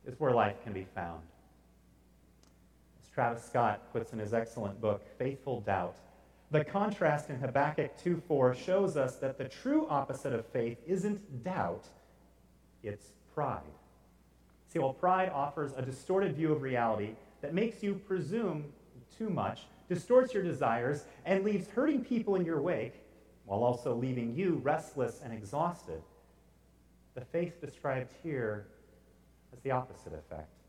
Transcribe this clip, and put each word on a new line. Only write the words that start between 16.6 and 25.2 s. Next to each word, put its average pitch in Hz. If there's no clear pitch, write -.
reality 113
that 147
makes 226
you 202
presume 175
too 220
much, 123
distorts 247
your 196
desires, 131
and 190
leaves 202
hurting 277
people 220
in 185
your 160
wake, 139
while 101
also 123
leaving 123
you 175
restless 143